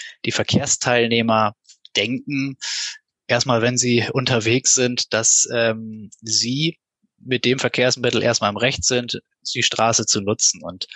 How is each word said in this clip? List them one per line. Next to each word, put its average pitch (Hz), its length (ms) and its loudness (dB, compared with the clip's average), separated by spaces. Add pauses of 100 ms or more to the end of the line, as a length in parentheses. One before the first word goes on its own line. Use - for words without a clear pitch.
(260)
die - 60 0
Verkehrsteilnehmer 117 1200 2 (400)
denken, 135 600 -2 (680)
erstmal, 120 360 2
wenn 123 140 2
sie 120 360 2
unterwegs 123 640 2
sind, 123 380 0
dass, - 400 2
ähm, 110 580 -2 (100)
sie 123 580 -2 (400)
mit 123 260 -2
dem 127 140 4
Verkehrsmittel 123 640 0
erstmal 113 280 2
im 104 60 -4
Recht 123 280 -2
sind, 123 360 -2 (320)
die 117 120 -2
Straße 110 420 2
zu - 140 0
nutzen. 98 420 -2
Und, 90 340 -10